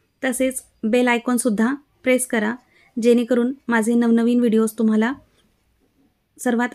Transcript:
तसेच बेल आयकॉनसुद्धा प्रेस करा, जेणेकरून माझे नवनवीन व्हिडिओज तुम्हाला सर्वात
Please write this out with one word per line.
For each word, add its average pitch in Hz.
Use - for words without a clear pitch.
तसेच 262
बेल 247
आयकॉनसुद्धा 240
प्रेस 254
करा, 220
जेणेकरून 240
माझे 233
नवनवीन 233
व्हिडिओज 220
तुम्हाला 220
सर्वात 240